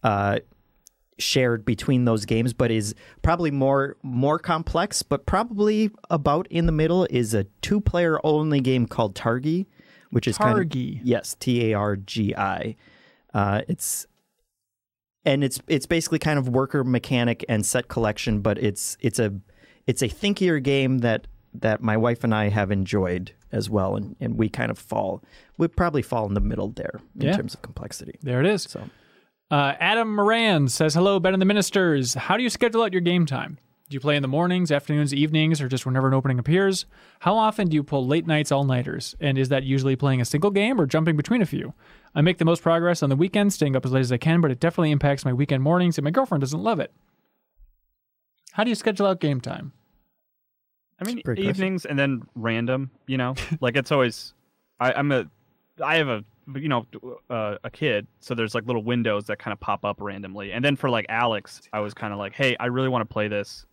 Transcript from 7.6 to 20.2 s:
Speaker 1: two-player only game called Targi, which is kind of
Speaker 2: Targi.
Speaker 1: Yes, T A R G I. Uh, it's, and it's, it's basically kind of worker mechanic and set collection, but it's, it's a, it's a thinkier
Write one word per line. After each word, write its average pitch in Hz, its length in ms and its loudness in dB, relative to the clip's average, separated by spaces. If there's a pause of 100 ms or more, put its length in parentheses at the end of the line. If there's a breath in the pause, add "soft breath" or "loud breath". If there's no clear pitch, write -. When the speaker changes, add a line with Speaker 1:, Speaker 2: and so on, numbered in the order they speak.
Speaker 1:
two-player 175 640 2
only 151 360 2
game 127 260 2
called 107 300 -2
Targi, 147 500 -2 (440 soft breath)
which 123 180 0
is 110 100 -2
kind 214 200 4
of 180 80 2
Speaker 2:
Targi. 131 360 -4
Speaker 1:
Yes, 117 380 0
T 120 320 0
A - 20 2
R 104 220 0
G 101 400 -4
I. 101 400 -4 (580 soft breath)
Uh, 101 340 0
it's, - 380 -6 (1160)
and 143 180 4
it's, 131 240 -2
it's 143 200 0
basically 160 340 0
kind 151 180 2
of 127 100 0
worker 131 360 0
mechanic 120 640 0
and 107 180 0
set 123 220 -2
collection, 107 520 -2
but 101 180 0
it's, - 420 -4
it's - 180 -2
a, 104 160 0 (520 soft breath)
it's - 160 0
a 117 60 0
thinkier 185 540 0